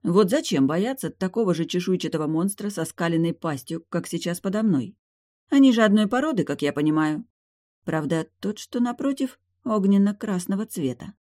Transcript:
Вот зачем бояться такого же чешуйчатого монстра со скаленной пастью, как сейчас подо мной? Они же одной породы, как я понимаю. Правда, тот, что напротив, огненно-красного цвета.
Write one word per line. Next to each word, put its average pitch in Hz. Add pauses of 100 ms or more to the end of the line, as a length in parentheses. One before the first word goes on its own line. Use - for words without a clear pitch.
Вот 180
зачем 208
бояться 196
такого 185
же 165
чешуйчатого 165
монстра 190
со 175
скаленной 165
пастью, -
как 170
сейчас 170
подо 196
мной? 175 (540)
Они 269
же 226
одной 214
породы, 247
как 143
я 143
понимаю. 151 (600)
Правда, 160 (120)
тот, 202
что -
напротив, 254 (240)
огненно-красного 202
цвета. 139 (160)